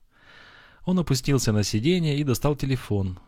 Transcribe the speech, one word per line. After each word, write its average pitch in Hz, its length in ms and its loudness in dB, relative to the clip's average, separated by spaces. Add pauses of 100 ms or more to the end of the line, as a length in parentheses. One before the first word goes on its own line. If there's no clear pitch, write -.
(840)
Он 180 140 0
опустился 135 540 2
на 104 100 2
сиденье 147 560 0
и 151 60 -2
достал 143 300 0
телефон, 104 720 -2